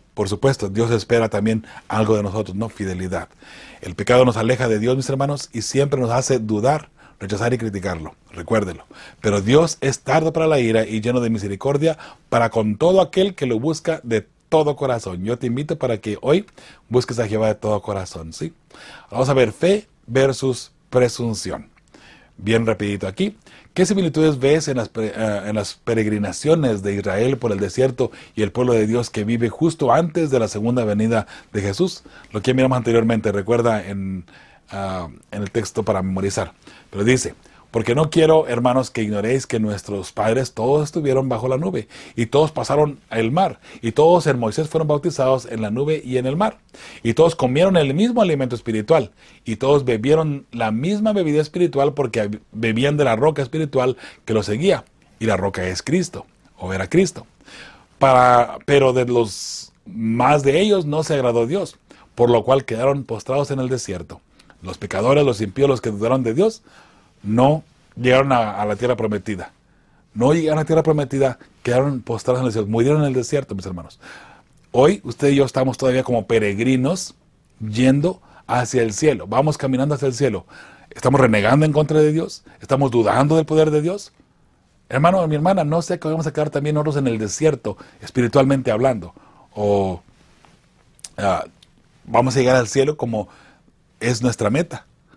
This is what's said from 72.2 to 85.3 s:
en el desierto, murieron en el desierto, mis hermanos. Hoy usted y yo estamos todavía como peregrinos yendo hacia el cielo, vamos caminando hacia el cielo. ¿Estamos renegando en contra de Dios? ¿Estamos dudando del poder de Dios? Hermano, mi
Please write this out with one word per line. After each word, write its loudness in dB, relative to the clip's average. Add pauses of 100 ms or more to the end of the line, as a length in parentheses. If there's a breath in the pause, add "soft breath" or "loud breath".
en 0
el 2
desierto, -2
murieron 2
en 2
el -2
desierto, -4
mis -10
hermanos. -14 (720 loud breath)
Hoy 4
usted -2
y 4
yo 4
estamos -2
todavía 0
como -2
peregrinos 0 (440)
yendo 0 (240 soft breath)
hacia 0
el -2
cielo, 0
vamos 0
caminando -2
hacia -2
el -2
cielo. -2 (460 loud breath)
¿Estamos 2
renegando 6
en 2
contra 2
de 6
Dios? -4 (180 loud breath)
¿Estamos 0
dudando 4
del 2
poder 2
de 2
Dios? -6 (760)
Hermano, 2
mi 0